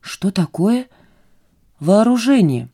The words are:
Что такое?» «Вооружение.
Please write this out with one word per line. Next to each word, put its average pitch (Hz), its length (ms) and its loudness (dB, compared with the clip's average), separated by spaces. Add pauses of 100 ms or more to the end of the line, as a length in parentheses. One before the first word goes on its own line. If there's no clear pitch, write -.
Что - 280 -6
такое?» 196 560 -2 (920)
«Вооружение. 208 920 2